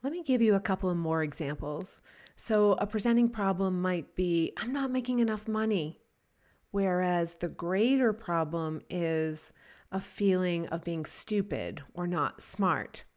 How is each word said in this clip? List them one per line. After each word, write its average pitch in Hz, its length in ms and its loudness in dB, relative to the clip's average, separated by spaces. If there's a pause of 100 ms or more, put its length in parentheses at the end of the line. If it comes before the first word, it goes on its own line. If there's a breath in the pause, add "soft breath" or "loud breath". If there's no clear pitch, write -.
Let 285 120 -4
me 349 100 -6
give 254 180 2
you 214 140 6
a 196 60 2
couple 196 280 -2
of 175 60 0
more 160 260 0
examples. 147 760 -6 (380 loud breath)
So 208 380 4
a 208 120 -2
presenting 233 400 2
problem 190 540 0
might 180 340 -2
be, 170 400 2
"I'm 240 160 -6
not 269 200 -2
making 247 280 0
enough 220 260 0
money." 214 540 0 (720)
Whereas 180 640 2
the 170 140 -4
greater 220 640 2
problem 160 760 -2
is 160 640 -2 (400 loud breath)
a 185 80 -2
feeling 185 680 0
of 165 160 -4
being 165 200 -4
stupid 151 760 -4 (140)
or 175 100 -4
not 170 380 -2
smart. 165 600 -2 (140)